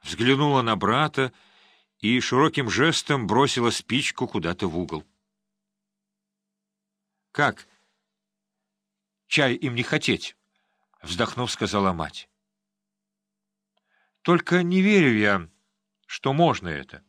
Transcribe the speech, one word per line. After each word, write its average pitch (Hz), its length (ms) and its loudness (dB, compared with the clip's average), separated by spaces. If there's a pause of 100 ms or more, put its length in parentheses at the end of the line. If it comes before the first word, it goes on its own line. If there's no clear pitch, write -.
взглянула 135 600 2
на 113 140 0
брата 131 560 0 (680)
и 117 220 0
широким 135 500 0
жестом 131 560 0
бросила 120 440 2
спичку - 580 -4
куда-то 90 400 -4
в 80 100 -4
угол. 80 260 -8 (2250)
«Как? - 340 -2 (1600)
Чай 135 280 0
им 127 200 -6
не 120 80 -2
хотеть», — - 540 -2 (680)
вздохнув, 110 480 -4
сказала 98 420 0
мать. 80 360 -10 (1900)
«Только 175 400 2
не 180 200 2
верю 175 360 6
я, 101 320 0 (560)
что - 260 -4
можно 139 360 2
это». 73 400 -10